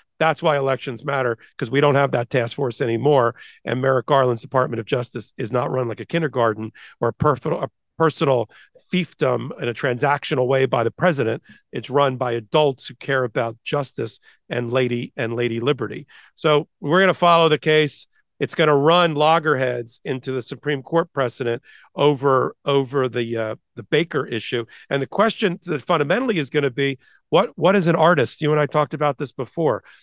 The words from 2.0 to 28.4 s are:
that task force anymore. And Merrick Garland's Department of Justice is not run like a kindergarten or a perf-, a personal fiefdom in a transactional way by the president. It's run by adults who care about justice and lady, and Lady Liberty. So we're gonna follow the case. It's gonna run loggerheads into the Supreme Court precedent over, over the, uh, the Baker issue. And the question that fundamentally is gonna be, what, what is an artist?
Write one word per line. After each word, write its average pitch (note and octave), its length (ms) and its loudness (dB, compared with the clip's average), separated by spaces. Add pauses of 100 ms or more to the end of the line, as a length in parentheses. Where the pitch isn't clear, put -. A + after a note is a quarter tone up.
that A#2+ 180 -2
task A#2 260 -2
force C3+ 260 -4
anymore. A#2+ 540 2 (300)
And B2+ 160 -4
Merrick C3 240 0
Garland's C3 360 2
Department C3 380 -2
of A2 60 -10
Justice B2 520 -6
is A2 140 -6
not B2+ 200 -2
run C3 160 -2
like A2+ 140 -8
a G2+ 40 -12
kindergarten A#2 640 -2 (280)
or A#2+ 100 0
a A2+ 40 -2
perf-, D3 500 0
a B2+ 60 -6 (280)
personal C#3+ 520 2 (440)
fiefdom C3+ 580 -2 (100)
in B2 60 -4
a A#2+ 60 -4
transactional C3+ 760 -2
way C3 180 2
by B2 180 0
the A2+ 80 0
president. C3+ 520 -2 (280)
It's - 180 -10
run C3+ 260 2
by B2 160 -4
adults B2+ 560 0
who A#2+ 80 -16
care C3+ 280 -2
about A#2 400 -4
justice C3 560 -6 (300)
and A#2+ 220 -4
lady, B2 460 -2
and A#2 180 -4
Lady A#2 240 -2
Liberty. A#2+ 480 -4 (280)
So D3+ 340 0 (100)
we're E3 220 2
gonna F#3 120 4
follow E3+ 360 4
the D3+ 80 2
case. D#3 500 0 (320)
It's - 160 -4
gonna D3+ 200 4
run D#3+ 400 4
loggerheads C#3+ 920 0
into C3 260 -6
the C3 100 -4
Supreme C#3+ 400 -6
Court E3 300 -2
precedent A#2+ 500 -2 (320)
over, C#3 680 2
over C3+ 460 0
the, A#2 260 -4
uh, A2 200 -4 (200)
the A2+ 80 -14
Baker D#3 420 -2
issue. A#2+ 400 -6 (240)
And C#3+ 120 -2
the C3 60 -4
question G3+ 580 -2
that D#3+ 160 -6
fundamentally F#3 560 -2
is C#3+ 120 -4
gonna C#3 220 -2
be, C#3 280 -4 (280)
what, F#3 300 2
what F3+ 180 4
is F#3+ 120 2
an E3 100 4
artist? D#3+ 440 2